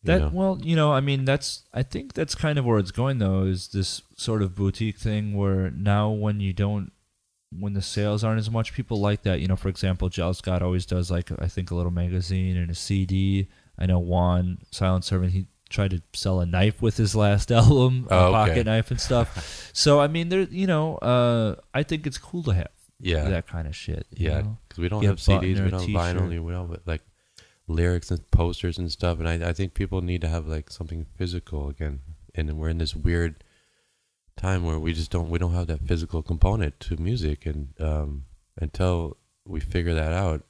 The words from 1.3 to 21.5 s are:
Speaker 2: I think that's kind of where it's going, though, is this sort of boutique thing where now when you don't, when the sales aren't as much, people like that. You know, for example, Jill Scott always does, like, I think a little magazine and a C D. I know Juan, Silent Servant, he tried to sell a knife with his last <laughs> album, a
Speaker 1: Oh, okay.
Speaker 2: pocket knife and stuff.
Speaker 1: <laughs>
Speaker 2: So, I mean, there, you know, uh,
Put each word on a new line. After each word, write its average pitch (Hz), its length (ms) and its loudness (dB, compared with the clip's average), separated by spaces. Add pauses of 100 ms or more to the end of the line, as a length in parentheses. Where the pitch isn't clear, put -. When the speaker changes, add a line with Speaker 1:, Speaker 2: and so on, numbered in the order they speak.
Speaker 2:
I 127 100 -2
think 269 300 -6
that's 156 220 -4
kind 151 240 0
of 127 60 0
where 117 140 4
it's 92 120 0
going, 131 280 -2
though, 95 260 2
is 92 240 -2
this - 340 -4 (140)
sort 110 260 -2
of 92 120 -2
boutique 101 440 -2
thing 107 360 -2
where 95 360 0
now 101 400 2
when 104 300 -2
you 98 120 0
don't, 101 400 -2 (640)
when 101 160 -6
the 98 100 -2
sales 104 420 0
aren't 110 160 2
as 107 100 -4
much, 113 240 -2
people 117 260 -4
like 104 220 2
that. 90 180 0
You 85 80 -2
know, 92 80 4
for - 120 -4
example, 92 400 -2
Jill 90 260 -2
Scott 90 260 -2
always 90 240 0
does, 90 260 -2
like, 87 200 -2 (100)
I 90 60 -2
think 90 240 -4
a 87 40 -2
little 87 180 0
magazine 90 640 0
and 87 140 -2
a 85 40 -4
C 98 320 0
D. 95 420 2 (300)
I 92 80 0
know 90 140 4
Juan, 90 580 2 (120)
Silent 92 340 0
Servant, 92 280 0
he 95 140 -2 (240)
tried 98 220 0
to 87 100 -4 (100)
sell 92 280 0
a 87 60 0
knife 92 360 2
with 113 140 2
his 107 180 2
last 101 380 2
<laughs> - 0 -
album, 127 580 6
a 95 40 4
Speaker 1:
Oh, 92 120 6
okay. 92 60 6
Speaker 2:
pocket 110 340 4
knife 110 240 0
and 120 100 -4
stuff. - 720 -2
Speaker 1:
<laughs> - 20 -20
Speaker 2:
So, 147 280 6
I 143 80 6
mean, 165 200 -2
there, 190 140 2
you 185 260 -2
know, 156 300 2
uh, 120 580 2 (160)